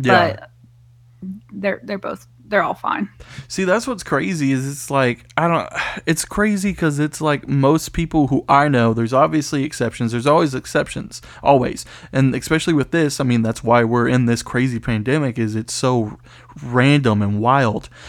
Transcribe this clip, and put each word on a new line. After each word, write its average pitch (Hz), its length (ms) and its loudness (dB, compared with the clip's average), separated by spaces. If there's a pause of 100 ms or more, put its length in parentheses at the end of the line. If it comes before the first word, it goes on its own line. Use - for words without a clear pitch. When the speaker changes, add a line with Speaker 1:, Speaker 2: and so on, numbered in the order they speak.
Speaker 1:
Yeah. 175 360 2
Speaker 2:
But - 140 -20 (1000)
they're, 196 300 -4
they're 202 160 -8
both, - 280 -10 (200)
they're 196 160 2
all 175 120 -2
fine. - 340 -4 (400)
Speaker 1:
See, 190 160 -4
that's 202 220 2
what's 240 160 -6
crazy 147 500 -2
is 131 180 0
it's 143 200 -10
like, 131 360 0 (100)
I 160 100 2
don't, 160 220 0 (180)
<sighs> - 200 -10
it's 156 180 0
crazy 202 480 -2
'cause 151 260 -2
it's 147 220 -4
like 147 260 -2
most 139 460 2
people 156 360 0
who 135 200 0
I 143 200 6
know, 117 260 4
there's 117 180 -2
obviously 147 520 0
exceptions. 117 480 -4
There's 120 140 -2
always 151 280 2
exceptions, - 680 -6 (220)
always. 127 420 2 (280)
And 135 220 2
especially 156 380 -2
with 139 200 0
this, 156 280 0
I 139 40 -2
mean, 120 180 2
that's 113 200 -4
why 120 220 4
we're 120 240 2
in 127 180 2
this 117 160 0
crazy 127 380 -2
pandemic 123 580 -2
is 110 160 -2
it's 110 200 -6
so 123 440 0 (440)
random 123 600 2
and 104 180 0
wild. 120 480 2 (200)